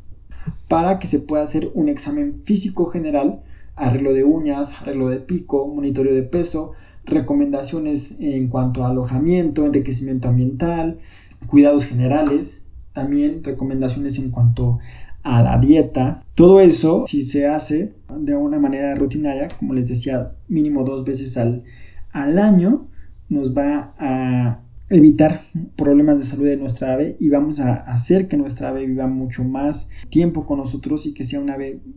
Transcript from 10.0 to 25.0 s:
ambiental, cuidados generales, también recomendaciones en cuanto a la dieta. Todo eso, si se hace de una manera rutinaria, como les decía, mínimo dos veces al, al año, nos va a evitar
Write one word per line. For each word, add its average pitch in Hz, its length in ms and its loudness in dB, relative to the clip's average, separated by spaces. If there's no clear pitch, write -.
ambiental, 165 720 0
cuidados 143 400 6
generales, 139 800 0
también 147 520 -2
recomendaciones 135 760 -4
en 127 120 -6
cuanto 120 480 2
a 120 200 4
la 120 160 4
dieta. 131 600 4
Todo 190 260 10
eso, 175 460 6
si 143 180 -2
se 143 220 0
hace 151 480 -2
de 294 220 -2
una 147 220 0
manera 269 360 0
rutinaria, 143 540 -2
como 135 160 -4
les 123 140 0
decía, 123 460 -4
mínimo 147 360 0
dos 131 200 -4
veces 131 340 -6
al, 120 260 -2
al 190 260 0
año, 202 500 4
nos 269 280 -2
va - 420 -2
a 127 640 -2
evitar 156 520 6